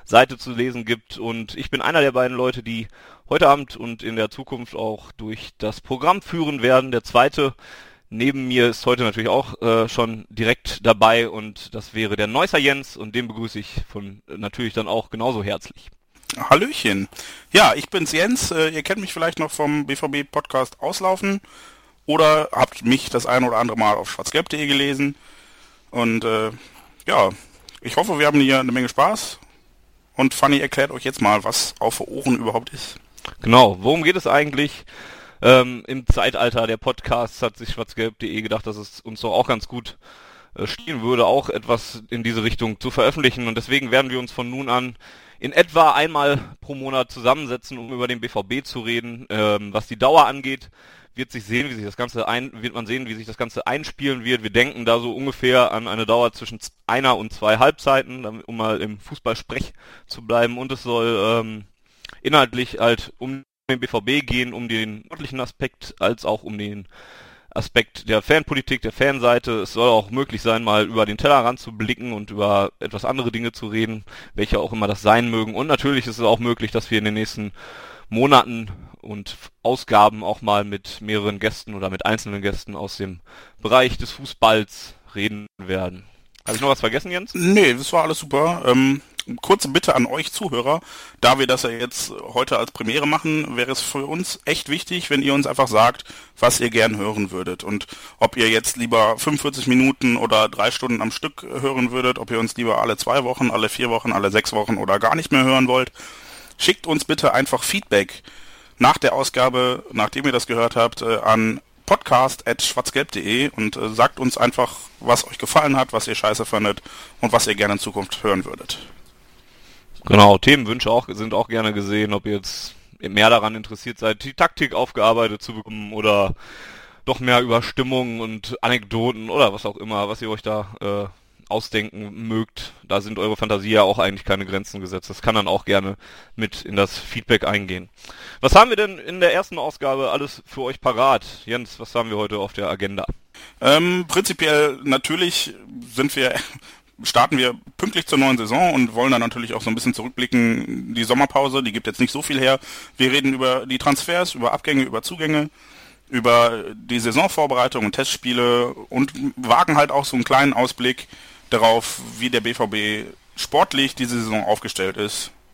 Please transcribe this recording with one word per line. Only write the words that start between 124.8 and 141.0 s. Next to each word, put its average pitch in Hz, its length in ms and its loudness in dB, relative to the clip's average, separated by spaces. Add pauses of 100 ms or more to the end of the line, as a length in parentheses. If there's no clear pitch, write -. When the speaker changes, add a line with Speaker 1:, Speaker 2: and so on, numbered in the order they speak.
Speaker 1:
zu 120 120 -12
bekommen 107 400 -12
oder 104 400 2 (720)
doch 127 140 -2
mehr 123 220 4
über 117 200 2
Stimmung 127 600 -4
und 110 400 -10
Anekdoten 113 680 -2
oder 110 240 4
was 110 120 -10
auch 104 120 -8
immer, 104 320 -4
was 113 120 -8
ihr 113 80 -8
euch 107 120 -6
da, 107 400 -6
äh, 101 280 -4 (400)
ausdenken 107 800 -6
mögt. - 460 -6 (100)
Da 98 180 -2
sind 104 180 -10
eure 107 160 0
Fantasie 107 360 -2
ja 107 120 6
auch 101 160 4
eigentlich 98 240 0
keine 98 220 -2
Grenzen 98 360 -8
gesetzt. 92 280 -10
Das - 120 -14
kann 110 140 2
dann 101 120 2
auch 95 180 0
gerne 98 320 0 (380)
mit - 280 -8
in 101 120 -10
das 98 220 2
Feedback - 480 0
eingehen. 92 440 -4 (500)
Was 131 160 6
haben 226 140 10
wir 214 80 0
denn 196 200 -2
in 175 220 -12
der 170 140 6
ersten 170 260 -2
Ausgabe 135 520 -2
alles 143 340 -4
für - 160 -12
euch 123 200 -6
parat? 127 440 2 (200)